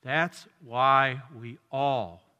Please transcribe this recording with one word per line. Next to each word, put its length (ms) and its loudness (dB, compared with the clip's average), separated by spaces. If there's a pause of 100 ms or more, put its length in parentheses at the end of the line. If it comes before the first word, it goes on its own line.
That's 440 -4 (180)
why 580 2 (160)
we 200 -14 (120)
all 520 -4 (180)